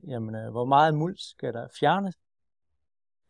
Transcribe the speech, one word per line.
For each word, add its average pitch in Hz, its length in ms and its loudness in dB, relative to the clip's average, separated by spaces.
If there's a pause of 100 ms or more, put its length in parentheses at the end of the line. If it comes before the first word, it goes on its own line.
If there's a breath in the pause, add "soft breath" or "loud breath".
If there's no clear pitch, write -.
jamen, 113 280 -6
øh, 110 160 -8
hvor 120 140 -4
meget 147 300 6
muld 165 220 -2
skal - 360 -10
der 120 140 -10 (120)
fjernes, 180 360 2 (1160)